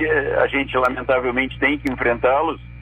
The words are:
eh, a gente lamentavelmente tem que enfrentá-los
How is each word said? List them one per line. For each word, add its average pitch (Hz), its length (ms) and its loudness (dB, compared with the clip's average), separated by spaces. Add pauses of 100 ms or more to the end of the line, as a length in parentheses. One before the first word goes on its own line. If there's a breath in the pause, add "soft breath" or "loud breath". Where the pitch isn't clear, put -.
eh, 151 380 2
a 131 60 4
gente 131 280 -2
lamentavelmente 127 840 0
tem 143 180 0
que 139 140 -4
enfrentá-los 127 680 0 (220)